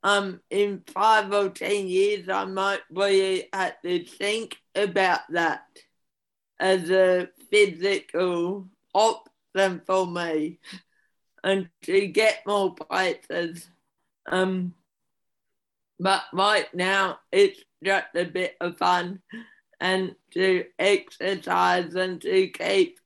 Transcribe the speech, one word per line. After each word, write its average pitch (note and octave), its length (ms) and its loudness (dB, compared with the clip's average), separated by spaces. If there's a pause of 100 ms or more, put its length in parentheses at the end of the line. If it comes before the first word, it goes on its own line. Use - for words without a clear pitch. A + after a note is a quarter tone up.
um, G2 380 0 (100)
in G3+ 360 -2
five G#3 460 2
or G3+ 160 0
ten G3 380 -4
years, F#3+ 420 0
I F#3+ 160 -2
might F#3+ 460 -2
really F#3+ 640 0
have F#3+ 280 -2
to F3 220 -2
think G#3+ 520 -6 (180)
about F#3+ 460 2 (100)
that E3 340 0 (960)
as F#3 300 2
a F#3 380 4 (220)
physical F#3 1200 0 (240)
option F#3+ 920 0
for F#3+ 200 2
me E3+ 520 -4 (840)
and F#3+ 280 -2 (140)
to G3 240 2
get G#3+ 380 2
more G3 280 0
places. F3 920 -4 (600)
Um, F#3 480 -2 (1200)
but F#3+ 260 0 (100)
right G3 400 2
now, F#3+ 460 0 (120)
it's G3 300 4 (200)
just G3 320 0
a F3 100 0
bit F3+ 360 -6
of F3 160 -6
fun F3+ 460 0 (580)
and F#3 340 -2 (180)
to F#3 340 0 (120)
exercise F3+ 1160 0
and F#3 260 -4
to F#3+ 280 2
keep F#3 580 0